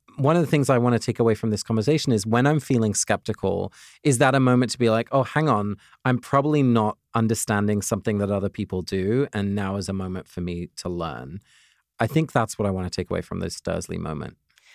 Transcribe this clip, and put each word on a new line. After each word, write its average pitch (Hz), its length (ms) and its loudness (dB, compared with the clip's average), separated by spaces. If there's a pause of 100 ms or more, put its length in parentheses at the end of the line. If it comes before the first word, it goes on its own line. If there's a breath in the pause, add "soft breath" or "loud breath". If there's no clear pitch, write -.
(180)
one 143 160 4
of 175 60 4
the 156 100 0
things 143 200 2
I 127 80 6
want 120 160 4
to 113 40 2
take 110 200 -4
away 113 160 4
from 113 160 -4
this 104 120 -2
conversation 123 480 0
is 107 140 2
when 117 220 2
I'm 151 120 4
feeling 113 360 0
skeptical, 98 760 -2 (320 loud breath)
is 139 140 2
that 131 180 4
a 139 60 4
moment 127 320 4
to - 60 -10
be 120 100 2
like, 113 240 0
"Oh, 135 120 2
hang 156 220 -2
on, 104 300 0 (300 soft breath)
I'm 127 120 4
probably 143 440 2
not 117 340 4 (160)
understanding 107 720 0
something 104 360 -2
that 101 120 -2
other 101 180 -2
people 95 320 -6
do, 98 540 -2
and 101 200 -2
now 98 220 -4
is 98 140 -6
a - 20 -4
moment 92 340 -6
for - 140 -10
me 87 360 -8
to - 120 -10
learn." 80 520 -8 (600 soft breath)
I 113 60 2
think 160 260 -2
that's 113 260 -2
what 107 80 0
I 101 40 0
want 92 200 -4
to - 60 -10
take 90 140 -6
away 90 100 -2
from 90 200 -8
this 87 200 -8
Dursley 87 380 -6
moment. 78 400 -10 (360 soft breath)